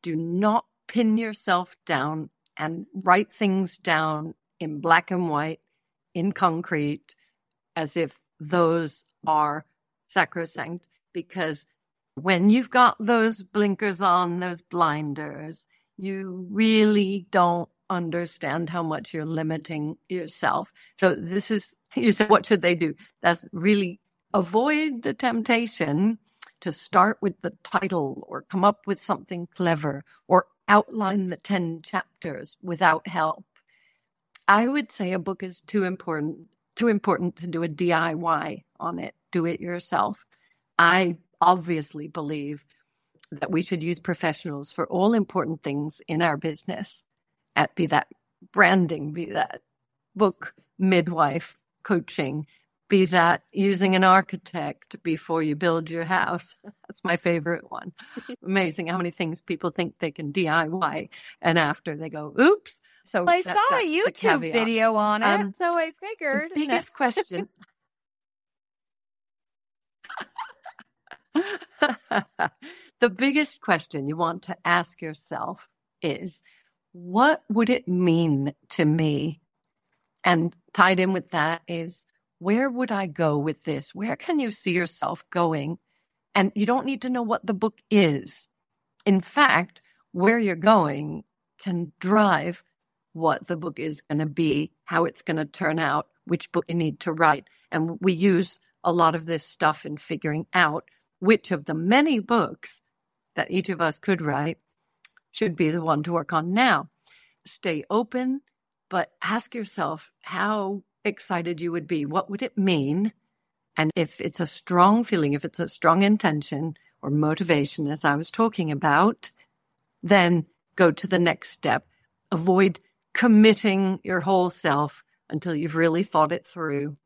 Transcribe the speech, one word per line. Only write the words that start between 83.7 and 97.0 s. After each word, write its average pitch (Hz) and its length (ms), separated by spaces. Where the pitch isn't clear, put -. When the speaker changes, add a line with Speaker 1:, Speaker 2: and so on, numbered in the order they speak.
Speaker 1:
Where 226 200
can 320 240
you 233 120
see 185 220
yourself 170 560
going?" 160 500
And 202 200
you 208 100
don't 240 200
need 269 180
to 254 60
know 247 140
what 220 220
the 214 80
book 208 260
is. 156 580
In 190 160
fact, 180 600
where 208 280
you're 196 160
going 156 680
can 170 420
drive 185 640
what 160 340
the 175 100
book 156 220
is 156 220
gonna 151 240
be, 151 460
how 170 200
it's - 160
gonna 160 240
turn 156 340
out, 151 280
which - 260
book 170 180
you 170 60
need 156 260